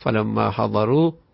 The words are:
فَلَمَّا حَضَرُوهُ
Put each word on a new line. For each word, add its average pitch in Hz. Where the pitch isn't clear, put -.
فَلَمَّا 107
حَضَرُوهُ 110